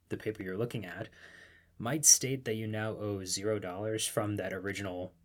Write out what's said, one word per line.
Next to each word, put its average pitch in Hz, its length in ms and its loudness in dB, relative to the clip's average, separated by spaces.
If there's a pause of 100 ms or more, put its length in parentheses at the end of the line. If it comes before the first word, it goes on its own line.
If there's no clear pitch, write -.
the 101 80 -4
paper 107 240 -6
you're 92 160 -4
looking 117 260 -2
at, 87 240 -8 (720)
might 139 280 0
state 131 400 8
that 113 100 0
you 110 100 -4
now 107 340 -2
owe 104 240 -2
zero 95 360 0
dollars 101 480 -2
from 104 300 0
that 95 140 -2
original 95 640 -6 (120)